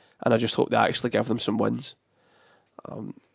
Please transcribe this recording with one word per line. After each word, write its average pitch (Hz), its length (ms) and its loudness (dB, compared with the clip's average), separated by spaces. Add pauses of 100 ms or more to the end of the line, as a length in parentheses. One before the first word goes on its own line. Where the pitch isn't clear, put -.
(220)
and 120 100 4
I 113 60 4
just 117 160 0
hope - 160 2
they 113 60 2
actually 113 340 2
give 110 180 0
them 113 100 0
some 107 200 -2
wins. 110 360 -2 (920)
Um, - 280 -12 (200)